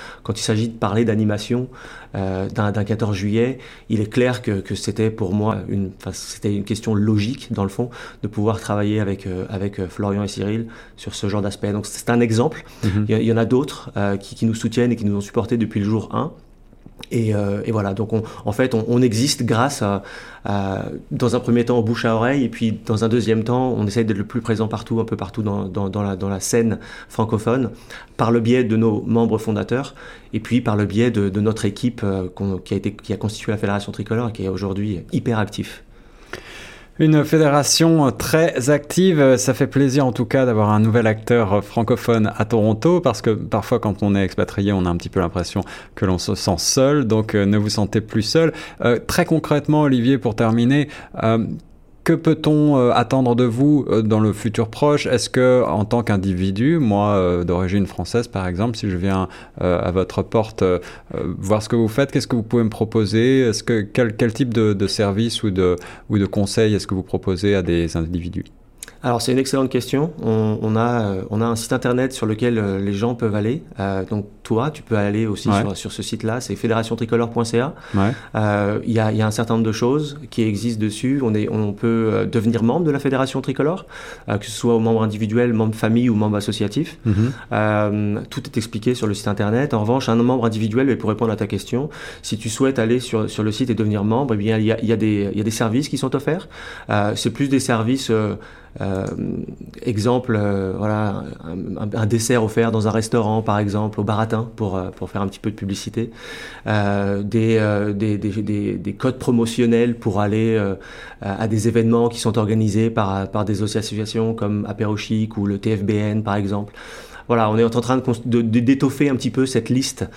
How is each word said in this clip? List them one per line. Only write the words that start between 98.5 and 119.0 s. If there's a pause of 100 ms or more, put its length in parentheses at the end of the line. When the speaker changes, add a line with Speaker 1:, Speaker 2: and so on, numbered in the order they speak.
Speaker 1:
euh, (800)
exemple,
euh,
voilà, (180)
un,
un,
un
dessert
offert
dans
un
restaurant,
par
exemple,
au
Baratin,
pour,
euh,
pour
faire
un
petit
peu
de
publicité. (580)
Euh,
des,
euh,
des,
des,
des,
des
codes
promotionnels
pour
aller,
euh, (440)
à,
à
des
événements
qui
sont
organisés
par,
par
des
associations
comme
Apéro
Chic
ou
le
T
F
B
N,
par
exemple. (540)
Voilà,
on
est
en
train
de
cons-,
de,
de,
d'étoffer